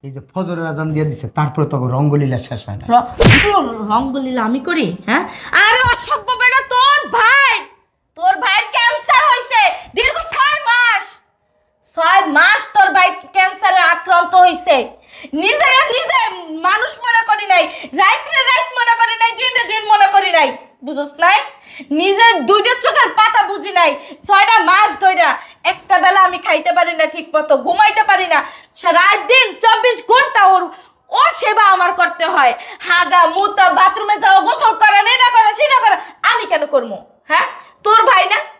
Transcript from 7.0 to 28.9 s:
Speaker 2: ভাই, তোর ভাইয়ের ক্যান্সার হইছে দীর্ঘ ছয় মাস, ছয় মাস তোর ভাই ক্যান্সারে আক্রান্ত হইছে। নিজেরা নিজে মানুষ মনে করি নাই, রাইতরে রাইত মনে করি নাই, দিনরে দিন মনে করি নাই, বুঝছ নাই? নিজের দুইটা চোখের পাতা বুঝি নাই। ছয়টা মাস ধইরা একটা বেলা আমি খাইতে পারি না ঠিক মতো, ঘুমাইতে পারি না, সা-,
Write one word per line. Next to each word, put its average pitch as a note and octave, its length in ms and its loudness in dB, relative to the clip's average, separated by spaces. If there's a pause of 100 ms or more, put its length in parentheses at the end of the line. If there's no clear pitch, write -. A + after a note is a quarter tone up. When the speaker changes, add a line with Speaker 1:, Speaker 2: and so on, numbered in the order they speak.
Speaker 2:
ভাই, B4 380 2 (640)
তোর F4+ 160 0 (100)
ভাইয়ের G#4 220 -2 (100)
ক্যান্সার B4 560 0
হইছে B4 300 0 (340)
দীর্ঘ C5+ 220 -2 (160)
ছয় D5 260 -2 (100)
মাস, A#4 340 0 (960)
ছয় F4 240 2 (160)
মাস F#4 240 2 (140)
তোর G4 200 4
ভাই F#4 140 4 (260)
ক্যান্সারে F#4 460 0 (120)
আক্রান্ত F4 400 0 (120)
হইছে। E4+ 300 0 (680)
নিজেরা C5 380 0 (140)
নিজে D5+ 240 -2 (480)
মানুষ A#4+ 240 -2 (140)
মনে A#4 240 0
করি G#4 240 -2
নাই, E4+ 100 2 (380)
রাইতরে A#4 480 0
রাইত B4 200 0 (100)
মনে A#4 200 0
করি A4+ 220 0
নাই, A4+ 180 0
দিনরে B4+ 320 -2
দিন G#4+ 120 -4 (100)
মনে G4+ 220 4
করি G4 220 0
নাই, C#4+ 120 2 (360)
বুঝছ C#4+ 280 -8 (120)
নাই? G4 120 4 (600)
নিজের G4 340 2 (160)
দুইটা G#4+ 240 2 (100)
চোখের C#5 340 0
পাতা G#4+ 240 2 (100)
বুঝি G4 280 -10
নাই। D#4+ 120 2 (360)
ছয়টা G4+ 300 2 (120)
মাস G#4 200 2 (120)
ধইরা F4+ 280 2 (420)
একটা F#4+ 320 -2
বেলা F#4+ 240 4
আমি F4+ 180 -4
খাইতে E4 320 -2
পারি F4 220 0
না D#4 140 2
ঠিক D#4+ 220 -12
মতো, D4+ 180 0 (120)
ঘুমাইতে G#4 440 2
পারি F#4+ 240 2
না, D4 60 2 (400)
সা-, E4+ 200 0